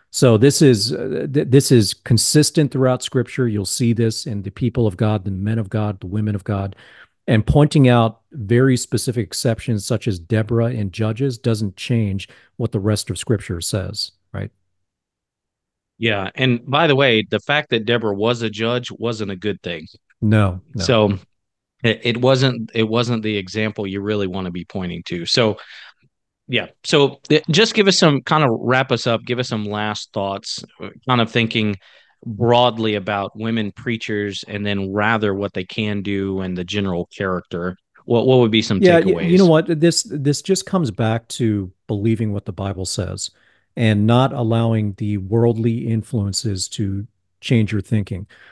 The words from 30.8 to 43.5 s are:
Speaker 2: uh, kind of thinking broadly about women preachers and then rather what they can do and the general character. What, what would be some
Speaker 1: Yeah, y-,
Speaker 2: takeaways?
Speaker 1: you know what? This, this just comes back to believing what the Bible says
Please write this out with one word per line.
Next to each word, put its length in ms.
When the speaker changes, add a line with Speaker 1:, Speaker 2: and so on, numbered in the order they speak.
Speaker 2:
uh, 80
kind 140
of 80
thinking 460
broadly 720
about 400
women 360
preachers 760
and 180
then 260
rather 420
what 200
they 100
can 380
do 400
and 160
the 60
general 520
character. 640
What, 200
what 140
would 120
be 100
some 200
Speaker 1:
Yeah, 180
y-, 40
Speaker 2:
takeaways? 260
Speaker 1:
you 80
know 80
what? 340
This, 240
this 380
just 240
comes 260
back 380
to 420
believing 460
what 120
the 80
Bible 320
says 460